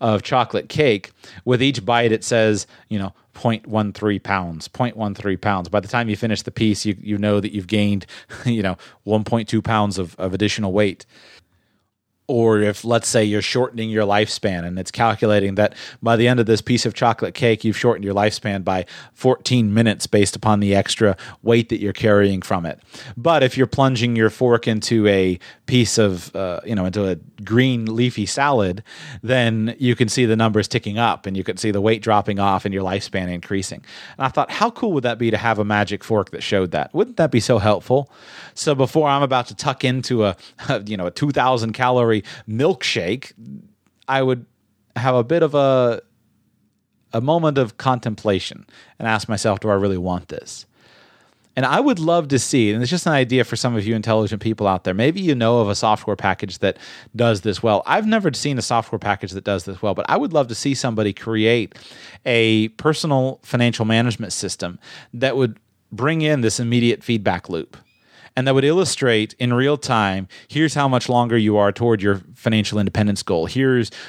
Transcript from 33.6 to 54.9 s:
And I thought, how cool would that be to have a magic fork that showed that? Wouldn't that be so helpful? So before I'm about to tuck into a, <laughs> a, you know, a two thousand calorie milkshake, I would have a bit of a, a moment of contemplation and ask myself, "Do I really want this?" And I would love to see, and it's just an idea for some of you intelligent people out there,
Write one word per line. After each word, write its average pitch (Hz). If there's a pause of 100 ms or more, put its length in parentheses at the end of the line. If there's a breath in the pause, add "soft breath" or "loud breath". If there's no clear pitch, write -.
And 139
I 131
thought, 143
how 233
cool 226
would 139
that 120
be 117
to 104
have 113
a 104
magic 104
fork 107
that -
showed 95
that? 76
Wouldn't -
that -
be 120
so 120
helpful? 107 (440 loud breath)
So 151
before 143
I'm 139
about 127
to 104
tuck -
into 127
a, 95 (140 loud breath)
<laughs> -
a, 127
you 104
know, 90
a 87
two 147
thousand 123
calorie 123 (260 loud breath)
milkshake, 117 (720)
I 135
would 127 (480)
have 127
a 120
bit 160
of 143
a, 131 (1080)
a 117
moment 151
of 120
contemplation 110 (340 loud breath)
and 113
ask 110
myself, 104
"Do 107
I 101
really 98
want 87
this?" - (880 soft breath)
And 131
I 156
would 262
love 165
to 135
see, 113
and 113
it's 123
just 175
an 165
idea 127
for 117
some 120
of 101
you 113
intelligent 110
people 107
out 92
there, 92